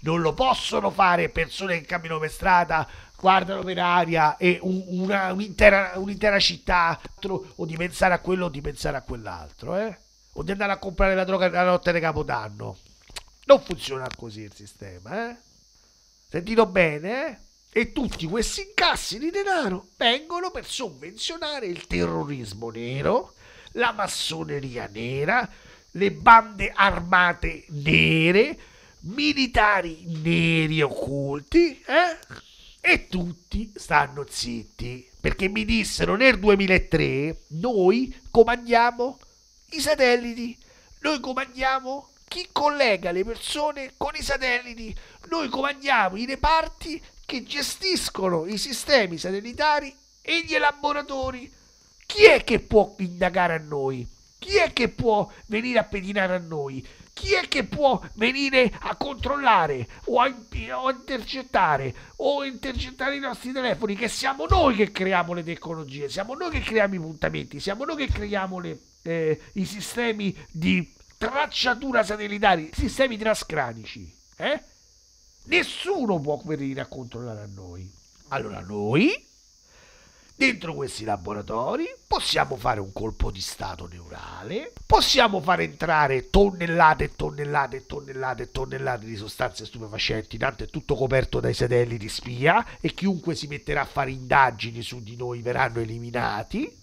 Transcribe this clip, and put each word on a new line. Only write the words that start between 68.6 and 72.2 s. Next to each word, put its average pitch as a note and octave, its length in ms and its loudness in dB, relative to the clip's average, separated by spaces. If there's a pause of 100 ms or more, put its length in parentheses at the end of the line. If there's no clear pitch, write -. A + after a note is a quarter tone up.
eh, D#3+ 380 0 (140)
i G3 100 -2
sistemi G#3 720 -4 (140)
di F3+ 440 0 (220)
tracciatura B3+ 840 0
satellitari, G3+ 720 0